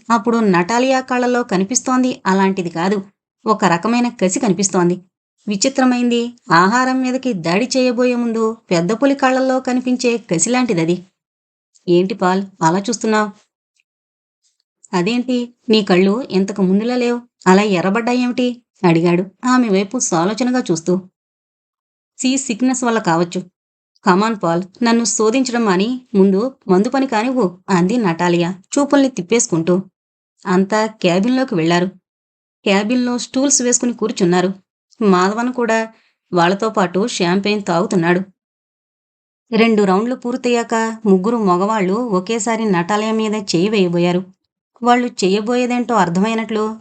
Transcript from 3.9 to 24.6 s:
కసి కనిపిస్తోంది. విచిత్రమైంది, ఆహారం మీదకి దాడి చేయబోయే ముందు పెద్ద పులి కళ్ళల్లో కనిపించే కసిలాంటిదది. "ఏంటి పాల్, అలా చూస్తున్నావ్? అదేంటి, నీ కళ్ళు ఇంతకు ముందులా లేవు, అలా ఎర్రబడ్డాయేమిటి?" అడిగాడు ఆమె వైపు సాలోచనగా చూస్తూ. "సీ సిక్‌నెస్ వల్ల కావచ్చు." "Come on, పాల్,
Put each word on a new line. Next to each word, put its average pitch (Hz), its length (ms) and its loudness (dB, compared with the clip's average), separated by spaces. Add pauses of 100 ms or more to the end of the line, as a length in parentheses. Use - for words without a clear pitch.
కసి 190 300 -2
కనిపిస్తోంది. 180 640 0 (460)
విచిత్రమైంది, 240 880 0 (180)
ఆహారం 247 500 2
మీదకి 254 320 -2
దాడి 185 440 -2
చేయబోయే 247 380 2
ముందు 226 420 -2 (140)
పెద్ద 180 200 0
పులి 277 240 2
కళ్ళల్లో 262 440 0
కనిపించే 247 580 -2
కసిలాంటిదది. 180 880 -2 (800)
"ఏంటి 185 260 2
పాల్, 190 300 0 (180)
అలా 165 180 2
చూస్తున్నావ్? 214 520 -2 (1600)
అదేంటి, 240 600 -2 (160)
నీ 214 140 4
కళ్ళు 196 480 2
ఇంతకు 196 300 0
ముందులా 208 340 0
లేవు, 240 260 -2 (260)
అలా 185 140 6
ఎర్రబడ్డాయేమిటి?" 233 1000 0 (220)
అడిగాడు 175 420 2 (200)
ఆమె 247 240 2
వైపు 202 300 -2
సాలోచనగా 240 720 -2
చూస్తూ. 180 280 -2 (1200)
"సీ 254 200 -2
సిక్‌నెస్ 254 460 -2
వల్ల 226 160 0
కావచ్చు." 175 440 -2 (640)
"Come 202 200 2
on, 208 100 -6
పాల్, 175 240 -2 (200)